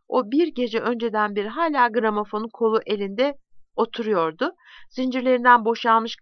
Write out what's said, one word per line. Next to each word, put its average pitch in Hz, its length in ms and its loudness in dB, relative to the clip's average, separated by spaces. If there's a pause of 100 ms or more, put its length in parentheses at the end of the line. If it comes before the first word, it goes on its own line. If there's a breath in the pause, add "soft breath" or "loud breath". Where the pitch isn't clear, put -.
O 226 240 -2
bir 320 160 2
gece 247 320 -4
önceden 214 560 -2
beri 208 140 -4
hala 277 380 0
gramofonun 214 640 -2
kolu 220 320 2
elinde 208 520 -2 (380)
oturuyordu. 214 800 -2 (340 loud breath)
Zincirlerinden 247 760 2
boşalmış 226 560 0